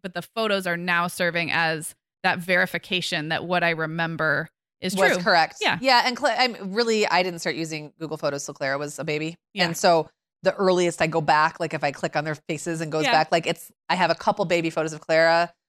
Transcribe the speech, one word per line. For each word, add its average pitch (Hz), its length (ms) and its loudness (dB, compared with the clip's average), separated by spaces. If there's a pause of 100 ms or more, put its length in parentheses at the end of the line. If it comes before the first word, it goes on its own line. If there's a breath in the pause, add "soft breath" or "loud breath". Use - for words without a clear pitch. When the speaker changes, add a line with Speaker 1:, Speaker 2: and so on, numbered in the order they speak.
Speaker 1:
but 185 100 -14
the 175 80 -6
photos 202 460 -2
are 175 100 -2
now 175 300 0
serving 170 440 -2
as 160 440 -2 (280)
that 185 140 2
verification 175 920 -2
that 165 140 -4
what 175 200 0
I 170 80 2
remember 160 760 -2 (320)
is 185 160 -4
Speaker 2:
Was 185 180 4
Speaker 1:
true. 180 100 -2
Speaker 2:
correct. 170 360 2
Speaker 1:
Yeah. 285 220 0
Speaker 2:
Yeah. 247 240 4
And 247 100 -2
Cla-, 247 220 0
I'm 208 360 -2
really, 220 340 2
I 180 160 2
didn't 175 160 -4
start 160 160 -4
using 156 440 -8
Google 156 180 -8
Photos 143 280 -4
till 147 80 -12
Clara 139 240 -4
was 147 220 -8
a 139 40 -8
baby. 160 320 -4 (180)
Speaker 1:
Yeah. 185 120 0
Speaker 2:
And 165 120 -4
so 170 320 4 (340)
the 185 120 4
earliest 180 480 2
I - 20 4
go 160 160 0
back, 156 380 2
like, 160 160 -4
if 147 80 -4
I 143 80 0
click - 240 -6
on 151 80 0
their 151 100 -4
faces 160 480 -6
and 156 100 -6
goes 156 120 0
Speaker 1:
Yeah. 247 80 2
Speaker 2:
back, 160 200 2
like, 170 140 2
it's, - 260 -6 (180)
I 170 60 2
have 180 140 2
a 170 60 2
couple 202 300 0
baby 165 260 0
photos 160 200 -4
of 151 80 -14
Clara, 165 540 4 (160)